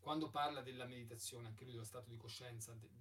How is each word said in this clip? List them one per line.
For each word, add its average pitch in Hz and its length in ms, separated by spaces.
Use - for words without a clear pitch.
Quando 156 300
parla 147 300
della 127 240
meditazione, 120 600
anche 110 160
lui 127 120
dello 113 100
stato 117 260
di 117 60
coscienza, 117 560
de-, 113 180